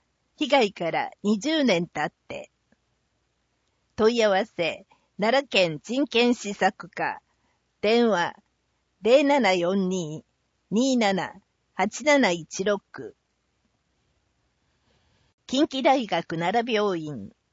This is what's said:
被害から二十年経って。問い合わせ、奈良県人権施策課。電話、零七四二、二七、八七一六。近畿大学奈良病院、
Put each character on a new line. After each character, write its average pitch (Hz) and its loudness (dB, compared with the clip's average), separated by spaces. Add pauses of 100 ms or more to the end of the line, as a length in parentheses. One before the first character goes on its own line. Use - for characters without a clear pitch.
(360)
被 294 -6
害 233 2
か 165 -6
ら 151 -4 (120)
二 208 0
十 302 0
年 175 2
経 156 -6
っ - - (140)
て。 - -12 (1400)
問 220 4
い 233 0
合 214 4
わ 196 2
せ、 175 -6 (320)
奈 240 0
良 - -20
県 165 0
人 262 -2
権 240 2
施 208 -10
策 190 -2
課。 151 -8 (580)
電 226 2
話、 170 -2 (680)
零 247 6
七 269 2
四 185 0
二、 170 -6 (440)
二 254 0
七、 196 0 (420)
八 220 -4
七 277 4
一 175 -6
六。 196 -6 (2250)
近 269 0
畿 262 -6
大 262 2
学 170 -4
奈 170 -2
良 226 0
病 185 -2
院、 139 -12 (220)